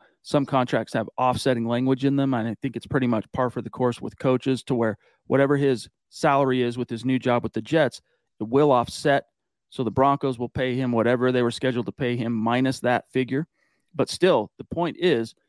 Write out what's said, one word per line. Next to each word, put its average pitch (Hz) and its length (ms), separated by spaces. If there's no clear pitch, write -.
some 139 220
contracts 123 480
have 110 240
offsetting 123 500
language 127 360
in 139 140
them, 135 160
and 117 160
I 104 120
think 127 140
it's 120 100
pretty 127 220
much 110 240
par 127 180
for 117 120
the 117 80
course 123 320
with - 180
coaches 131 440
to 135 120
where 117 220
whatever 139 280
his 139 320
salary 139 520
is 120 160
with 120 120
his 117 160
new 131 120
job 120 260
with - 100
the 113 80
Jets, 139 400
it - 80
will 139 240
offset. 139 540
So - 140
the 110 80
Broncos 135 460
will 120 120
pay 127 260
him 127 160
whatever 120 400
they 127 120
were 117 80
scheduled 123 340
to 95 60
pay 120 240
him 120 180
minus 123 460
that 123 320
figure. 131 360
But - 140
still, 151 480
the - 60
point 170 360
is, 131 360